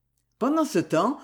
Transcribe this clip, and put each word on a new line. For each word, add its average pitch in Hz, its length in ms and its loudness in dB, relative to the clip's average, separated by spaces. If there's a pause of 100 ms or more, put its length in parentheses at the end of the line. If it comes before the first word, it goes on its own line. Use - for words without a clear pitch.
(380)
Pendant 302 260 0
ce 196 160 0
temps, 185 440 0